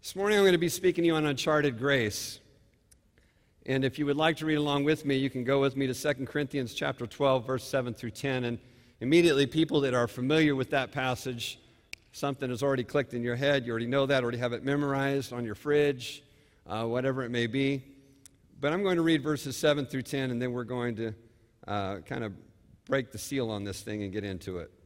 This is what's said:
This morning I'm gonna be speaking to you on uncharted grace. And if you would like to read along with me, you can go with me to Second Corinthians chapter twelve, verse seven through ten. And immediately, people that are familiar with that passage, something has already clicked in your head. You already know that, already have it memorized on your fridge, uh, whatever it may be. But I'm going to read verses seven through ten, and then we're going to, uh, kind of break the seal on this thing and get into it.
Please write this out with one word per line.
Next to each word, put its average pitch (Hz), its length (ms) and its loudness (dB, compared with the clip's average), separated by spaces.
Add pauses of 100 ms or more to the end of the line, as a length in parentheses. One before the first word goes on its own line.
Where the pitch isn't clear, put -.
(100)
This - 60 -10
morning 202 240 4
I'm 196 40 8
gonna 180 140 8
be 170 100 2
speaking 175 340 2
to 170 40 4
you 165 80 4
on 156 100 2
uncharted 143 540 2
grace. 123 600 0 (1200)
And 131 200 0
if 131 120 0
you 147 100 -2
would 143 100 2
like 156 220 2
to 160 60 -8
read 156 120 2
along 143 260 0
with 151 220 2
me, 139 100 2
you 135 160 0
can 127 140 -6
go 139 160 2
with 135 160 2
me 139 100 0
to 127 80 -2
Second 135 320 -4
Corinthians 139 480 -4
chapter 135 320 -6
twelve, 131 400 0
verse 131 160 -2
seven 123 320 -2
through 117 160 -8
ten. 131 320 -4
And 120 160 -2 (400)
immediately, 143 480 4
people 156 360 2
that 131 120 2
are 120 140 2
familiar 147 480 2
with 131 140 -2
that 120 200 0
passage, 127 720 -4 (500)
something 135 400 -4
has 120 100 -4
already 135 220 2
clicked 135 320 -2
in 120 80 -2
your 120 140 -2
head. 139 280 2
You 120 60 -6
already 117 160 -2
know 135 200 2
that, 135 180 2
already 120 140 -2
have 120 140 -2
it 117 120 -6
memorized 139 680 0
on 123 120 -6
your 107 100 -4
fridge, 143 720 0 (420)
uh, 110 200 -4
whatever 127 360 0
it 117 80 -6
may 120 160 0
be. 135 340 0 (800)
But 143 120 0
I'm 185 100 0
going 185 140 2
to 170 60 2
read 160 200 4
verses 143 340 -4
seven 147 300 2
through 131 160 -6
ten, 135 300 -4
and 120 100 -2
then 127 100 -2
we're 123 120 -4
going 120 320 -4
to, 110 180 -4 (540)
uh, 98 300 -4
kind 127 260 -8
of 104 80 -6 (520)
break 131 280 -2
the 110 60 -10
seal 127 300 -4
on 104 140 -4
this 98 200 -8
thing 107 200 -6
and 98 100 -6
get 101 120 -4
into 92 340 -8
it. 82 140 -12 (140)